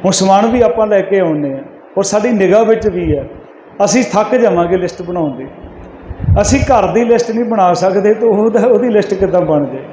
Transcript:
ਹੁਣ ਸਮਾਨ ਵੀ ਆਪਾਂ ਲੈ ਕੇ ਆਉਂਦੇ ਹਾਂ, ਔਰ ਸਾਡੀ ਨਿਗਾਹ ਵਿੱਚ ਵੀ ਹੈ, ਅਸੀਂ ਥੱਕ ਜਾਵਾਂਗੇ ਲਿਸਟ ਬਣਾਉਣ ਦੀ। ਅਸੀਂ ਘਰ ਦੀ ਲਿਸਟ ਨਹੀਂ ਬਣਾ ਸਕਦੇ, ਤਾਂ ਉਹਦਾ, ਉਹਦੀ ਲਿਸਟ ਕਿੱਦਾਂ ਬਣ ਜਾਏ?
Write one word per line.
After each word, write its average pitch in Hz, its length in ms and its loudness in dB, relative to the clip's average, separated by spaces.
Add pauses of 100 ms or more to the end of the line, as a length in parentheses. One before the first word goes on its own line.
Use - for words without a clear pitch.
ਹੁਣ 190 60 2
ਸਮਾਨ 196 360 2
ਵੀ 240 140 0
ਆਪਾਂ 220 260 0
ਲੈ 202 140 2
ਕੇ 196 200 0
ਆਉਂਦੇ 151 340 -2
ਹਾਂ, 135 80 -12 (360)
ਔਰ 196 40 -2
ਸਾਡੀ 208 280 0
ਨਿਗਾਹ 202 340 2
ਵਿੱਚ 220 240 0
ਵੀ 170 280 -2
ਹੈ, 135 120 -8 (560)
ਅਸੀਂ 233 280 0
ਥੱਕ 214 220 0
ਜਾਵਾਂਗੇ 185 420 2
ਲਿਸਟ 180 260 -6
ਬਣਾਉਣ 165 340 -6
ਦੀ। 131 100 -14 (920)
ਅਸੀਂ 254 200 2
ਘਰ 226 260 2
ਦੀ 208 180 0
ਲਿਸਟ 233 260 0
ਨਹੀਂ 233 140 -2
ਬਣਾ 196 280 2
ਸਕਦੇ, 190 420 2
ਤਾਂ 226 140 0
ਉਹਦਾ, 214 380 2
ਉਹਦੀ 254 220 2
ਲਿਸਟ 208 260 0
ਕਿੱਦਾਂ 180 260 0
ਬਣ 151 260 0
ਜਾਏ? - 260 -12